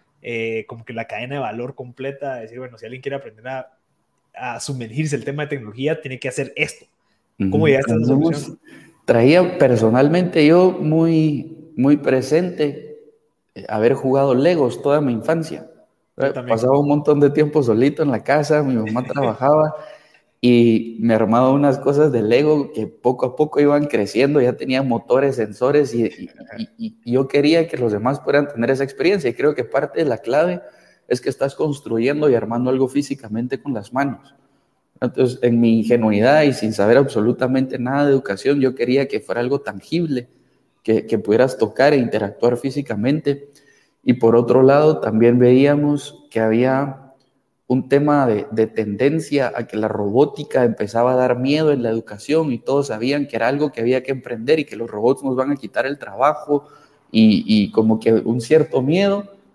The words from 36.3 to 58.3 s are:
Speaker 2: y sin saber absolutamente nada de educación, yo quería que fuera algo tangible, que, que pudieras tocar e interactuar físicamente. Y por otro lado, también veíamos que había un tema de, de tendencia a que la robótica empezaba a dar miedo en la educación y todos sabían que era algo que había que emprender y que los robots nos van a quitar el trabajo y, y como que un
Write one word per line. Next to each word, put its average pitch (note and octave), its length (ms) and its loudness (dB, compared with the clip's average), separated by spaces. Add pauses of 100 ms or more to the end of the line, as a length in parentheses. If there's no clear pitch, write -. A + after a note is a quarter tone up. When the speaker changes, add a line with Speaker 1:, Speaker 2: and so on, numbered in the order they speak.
Speaker 2:
y C#3+ 100 2
sin A2+ 200 -4
saber G#2 240 4
absolutamente C3 840 0
nada C3+ 280 -2
de C#3+ 60 4
educación, C3+ 480 0
yo C3 140 2
quería B2+ 340 0
que G#2+ 120 -6
fuera G2+ 200 -6
algo B2+ 200 -2
tangible, B2+ 680 -4 (540)
que, A2 240 2
que A2+ 120 0
pudieras A#2 400 2
tocar C3 340 2
e D3 60 4
interactuar A#2 580 -2
físicamente. C#3 920 -4 (560)
Y B2+ 100 2
por A2+ 220 4
otro A#2+ 260 4
lado, D3 380 4
también A#2 380 4
veíamos C#3+ 920 2
que A2+ 100 -4
había C3 600 0 (680)
un B2+ 220 -2
tema C#3+ 380 2
de, G#2 240 0
de A2 160 0
tendencia B2+ 880 -2
a A#2+ 100 -6
que - 100 -12
la G#2+ 120 -2
robótica B2 760 0
empezaba A#2 480 0
a B2+ 40 0
dar B2 220 0
miedo D3 340 0
en C3+ 100 -2
la A#2 80 -2
educación C3 600 -4
y A#2 60 -4
todos C#3 300 -2
sabían C3 380 -4
que A#2 100 -8
era A2+ 120 0
algo C#3+ 240 -2
que - 80 -10
había B2 220 0
que C#3 100 -8
emprender B2+ 480 -2
y C#3+ 40 -6
que - 120 -14
los A#2 140 -8
robots A#2+ 340 0
nos C3+ 100 -4
van C3 160 -2
a C#3+ 60 -2
quitar A#2 300 -6
el C#3 120 -6
trabajo C#3 720 -2 (420)
y, A2 360 4
y G#2 260 2
como A2 280 2
que A2+ 120 2
un A#2 280 0